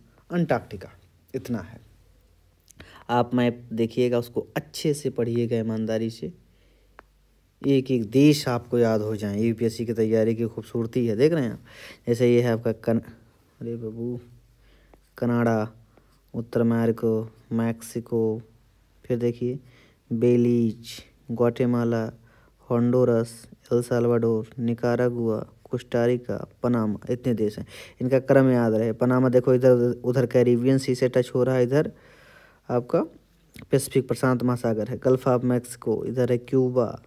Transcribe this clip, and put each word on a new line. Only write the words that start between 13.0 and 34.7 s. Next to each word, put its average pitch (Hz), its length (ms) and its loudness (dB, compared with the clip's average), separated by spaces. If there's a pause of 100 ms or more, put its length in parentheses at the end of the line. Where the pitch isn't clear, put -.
अरे 117 160 -8
बाबू, 117 440 -8 (1000)
कनाडा, 117 540 0 (640)
उत्तर 120 260 -4
अमेरिका, 117 720 0 (200)
मैक्सिको, 113 920 -4 (640)
फिर 120 140 -4
देखिए 120 420 -4 (520)
बेलीज, 120 760 2 (420)
ग्वाटेमाला, 117 840 0 (580)
होंडुरस, 120 800 2 (240)
एल 120 100 2
साल्वाडोर, 117 760 0
निकारागुआ, 117 920 -2 (120)
कोस्टारिका, 120 840 -4 (140)
पनामा, 113 360 -2 (120)
इतने 123 240 -2
देश 107 240 -4
हैं। 113 80 -10 (360)
इनका 127 160 2
क्रम 131 320 4
याद 117 240 4
रहे। 110 180 0
पनामा 127 360 2
देखो 127 260 4
इधर, 123 500 4
उधर 123 220 0
कैरिबियन 123 520 4
सी 131 160 -2
से 127 140 2
टच 123 260 0
हो 127 100 2
रहा 131 100 2
है, 127 80 4
इधर 143 300 2 (800)
आपका 127 360 0 (640)
पैसिफिक 131 380 0
प्रशांत 123 340 0
महासागर 117 460 -2